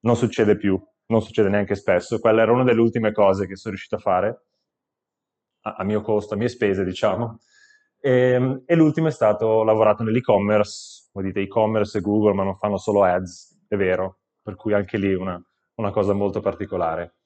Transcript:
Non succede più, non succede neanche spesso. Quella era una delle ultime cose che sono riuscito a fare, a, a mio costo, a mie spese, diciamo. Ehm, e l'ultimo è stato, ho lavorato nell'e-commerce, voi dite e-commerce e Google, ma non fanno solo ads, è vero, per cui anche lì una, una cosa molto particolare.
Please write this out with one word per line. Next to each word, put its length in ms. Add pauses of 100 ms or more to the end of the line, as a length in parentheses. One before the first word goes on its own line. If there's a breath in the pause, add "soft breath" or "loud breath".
Non 160
succede 400
più, 240 (260)
non 160
succede 260
neanche 260
spesso. 440
Quella 240
era 100
una 100
delle 180
ultime 320
cose 340
che 100
sono 180
riuscito 220
a 40
fare, 440 (1200)
a, 160
a 60
mio 180
costo, 320
a 20
mie 120
spese, 360
diciamo. 540 (640 soft breath)
Ehm, 680
e 100
l'ultimo 320
è 20
stato, 360
ho 180
lavorato 380
nell'e-commerce, 1080
voi 120
dite 160
e-commerce 580
e 40
Google, 320
ma 100
non 120
fanno 200
solo 260
ads, 640
è 100
vero, 440 (220)
per 140
cui 180
anche 240
lì 160
una, 280 (340)
una 140
cosa 220
molto 280
particolare. 840